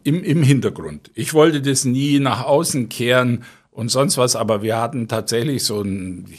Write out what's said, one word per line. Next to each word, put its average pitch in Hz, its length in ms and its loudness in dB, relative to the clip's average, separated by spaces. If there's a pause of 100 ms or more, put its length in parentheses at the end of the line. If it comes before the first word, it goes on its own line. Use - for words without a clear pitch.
im, 160 220 -2
im 156 180 2
Hintergrund. 101 720 0
Ich - 200 -6
wollte 156 260 6
das 139 240 0
nie 139 360 2
nach 123 260 0
außen 147 420 0
kehren 123 560 0 (260)
und 117 200 -6
sonst 139 260 2
was, 123 180 2
aber 110 280 0
wir 110 180 -2
hatten 117 280 -4
tatsächlich 117 560 -2
so 107 180 -2
einen, 92 560 -6